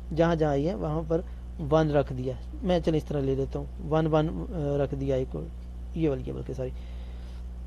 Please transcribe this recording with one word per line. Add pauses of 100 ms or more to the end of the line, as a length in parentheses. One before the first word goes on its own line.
(140)
जहाँ
जहाँ
आई
है
वहाँ
पर (360)
वन
रख
दिया। (260)
मैं
चलो
इस
तरह
ले
लेता
हूँ,
वन
वन,
अ,
रख
दिया
आई
को, (500)
ये
वाली,
ये
बल्कि
sorry। (920)